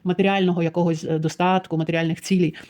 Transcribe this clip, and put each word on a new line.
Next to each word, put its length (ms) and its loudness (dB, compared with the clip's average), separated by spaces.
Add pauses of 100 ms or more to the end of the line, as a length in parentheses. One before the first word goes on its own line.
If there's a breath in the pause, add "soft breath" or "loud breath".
матеріального 600 2
якогось, 400 0
е, 160 -2
достатку, 580 0
матеріальних 440 -2
цілей, 340 0 (140 loud breath)